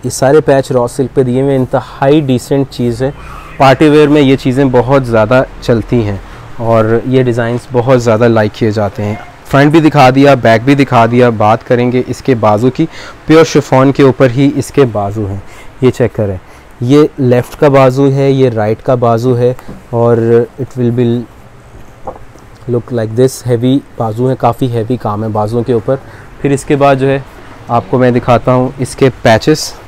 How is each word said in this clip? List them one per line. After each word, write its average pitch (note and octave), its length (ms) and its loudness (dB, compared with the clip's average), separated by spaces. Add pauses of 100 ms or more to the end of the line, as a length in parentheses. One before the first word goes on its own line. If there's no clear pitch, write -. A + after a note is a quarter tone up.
ये B2+ 60 -6
सारे C#3 320 2
पैच C3+ 300 0
raw B2 160 0
silk B2 220 -4
पे C3+ 140 0
दिए B2+ 180 -2
हुए C#3 100 0
हैं। C3 60 0
इंतहाई C3+ 640 -2
decent C3+ 460 -2
चीज़ A#2+ 360 -6
है, C#3+ 80 -4 (460)
Party C3+ 300 4
wear D3 200 4
में D3+ 120 4
ये C3+ 160 4
चीज़ें C3+ 340 0
बहुत B2+ 340 2
ज़्यादा A#2 400 2 (180)
चलती A#2+ 400 0
हैं G2+ 180 -6 (400)
और A2+ 460 0
ये C3 160 2
designs A#2+ 500 -2
बहुत B2 280 2
ज़्यादा A#2 280 2
like G#2+ 240 0
किए A2+ 200 -2
जाते G#2 300 -4
हैं। G#2 160 -6 (280)
Front C#3+ 260 2
भी E3 80 4
दिखा D3 300 4
दिया, C#3 260 4
back A2+ 260 2
भी C#3 120 2
दिखा B2+ 320 2
दिया। A#2+ 260 2
बात A2 300 0
करेंगे B2 460 -2
इसके B2+ 280 -4
बाजू G#2+ 340 0
की, D#3+ 180 -4 (380)
Pure D#3+ 200 6
शिफॉन C3+ 460 2
के C#3+ 100 2
ऊपर C3+ 280 4
ही C#3 180 0
इसके C#3 380 0
बाजू G#2 400 -6
हैं। G2 160 -10 (400)
ये B2+ 80 4
check A#2 240 -4
करें, G2 240 -4 (440)
ये D3 260 4 (120)
left B2 380 -2
का D3+ 120 2
बाजू C3+ 400 2
है, C#3 220 0
ये C3 180 2
right G#2+ 300 -2
का C3 180 -2
बाजू A#2+ 360 0
है A#2+ 220 0 (380)
और A#2 520 2 (140)
it B2+ 180 -10
will A#2+ 160 -2
be A#2+ 120 0 (1600)
look A#2 220 -6
like A2 240 -6
this। B2+ 160 2 (140)
Heavy B2+ 300 0 (220)
बाजू A#2 300 -4
हैं, C3 80 -2
काफ़ी B2 320 -2
heavy A#2+ 280 -4
काम G#2 280 -6
है A2 80 -6
बाजुओं G#2+ 300 -4
के B2 120 -2
ऊपर। C3 240 -2 (440)
फिर C#3+ 100 0
इसके C#3+ 240 -2
बाद C#3 220 2
जो C3 80 -2
है C3+ 160 -2 (480)
आपको A#2+ 280 -2
मैं B2 140 2
दिखाता B2 400 0
हूँ B2+ 280 0
इसके C3 280 0 (160)
patches। B2 480 0 (160)